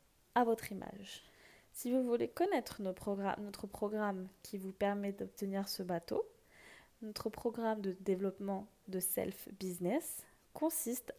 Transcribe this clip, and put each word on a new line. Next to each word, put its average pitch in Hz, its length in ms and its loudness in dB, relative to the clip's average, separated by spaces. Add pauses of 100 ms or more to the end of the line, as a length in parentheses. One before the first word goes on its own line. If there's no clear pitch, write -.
(340)
à 247 100 8
votre 226 280 2
image. 196 520 -10 (480)
Si - 200 -2
vous 262 120 6
voulez 233 260 4
connaître 339 520 2
nos 190 120 0
programmes, 196 500 0
notre 202 240 -8
programme 202 600 0 (160)
qui - 140 -6
vous 190 140 -6
permet 202 400 2
d'obtenir 196 560 -4
ce - 160 -4
bateau, 180 420 0 (760)
notre 214 280 -4
programme 226 520 0
de 196 180 0
développement 196 680 0 (200)
de 190 120 -2
self-business 185 1200 0 (320)
consiste - 640 -2